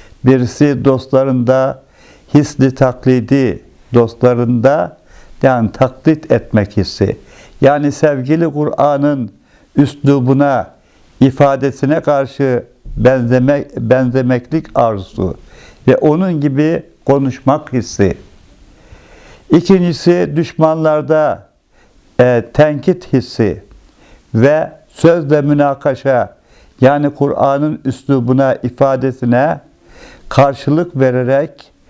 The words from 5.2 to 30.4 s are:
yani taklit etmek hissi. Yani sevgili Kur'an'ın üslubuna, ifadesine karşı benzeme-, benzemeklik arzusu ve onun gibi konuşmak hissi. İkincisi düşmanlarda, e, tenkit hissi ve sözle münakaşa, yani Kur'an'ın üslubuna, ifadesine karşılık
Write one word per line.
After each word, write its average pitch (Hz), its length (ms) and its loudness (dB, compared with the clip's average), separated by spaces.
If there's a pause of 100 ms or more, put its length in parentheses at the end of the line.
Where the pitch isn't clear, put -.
yani 123 300 0
taklit - 600 -2
etmek 107 440 -2
hissi. - 400 -2 (440)
Yani 143 320 2
sevgili 147 600 -2
Kur'an'ın 143 800 -2 (440)
üslubuna, 135 920 0 (500)
ifadesine 139 800 0
karşı 135 640 -2 (320)
benzeme-, 127 680 0 (120)
benzemeklik 127 960 -2
arzusu 98 600 -4 (540)
ve 131 80 4
onun 160 440 0
gibi 147 420 -2 (220)
konuşmak 139 680 -2
hissi. - 440 -2 (1300)
İkincisi 175 840 2
düşmanlarda, 156 1120 -2 (720)
e, 123 320 2
tenkit 151 600 0
hissi 113 520 -2 (680)
ve 147 380 0 (160)
sözle 156 520 2
münakaşa, 139 960 -2 (440)
yani 143 300 2
Kur'an'ın 139 720 -2
üslubuna, 131 720 0
ifadesine 131 1080 -2 (680)
karşılık 143 720 0